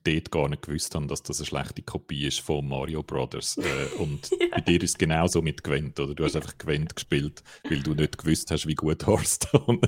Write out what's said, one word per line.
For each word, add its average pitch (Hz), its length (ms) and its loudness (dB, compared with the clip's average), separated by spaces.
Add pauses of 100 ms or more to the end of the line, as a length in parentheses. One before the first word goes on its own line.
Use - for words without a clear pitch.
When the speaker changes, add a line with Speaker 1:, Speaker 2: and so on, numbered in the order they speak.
Speaker 1:
dort 80 280 2
gar 73 180 4
nicht 73 140 -4
gewusst - 320 -4
habe, 78 100 -2
dass 69 160 -4
das - 160 -6
eine 76 80 -6
schlechte - 380 -6
Kopie 71 420 -6
ist 67 140 -2
von 73 280 -2
Mario 71 360 -4
Brothers. - 560 -4
Äh, 69 360 -2
Speaker 2:
<laughs> - 60 -6
Speaker 1:
und - 300 -4
Speaker 2:
Ja. 349 240 2
Speaker 1:
bei - 60 0
dir 87 200 4
ist 90 80 0
es - 80 -4
genauso 82 460 4
mit 78 200 -4
Gwent, 73 360 -2
oder? 71 160 -4
Du 78 100 0
hast 76 100 0
einfach - 220 -6
Gwent 78 380 -2
gespielt, - 480 -2 (260)
weil 71 140 0
du 76 100 0
nicht 73 240 2
gewusst - 320 0
hast, 78 160 0
wie 78 80 0
gut 78 320 0
Hearthstone - 840 4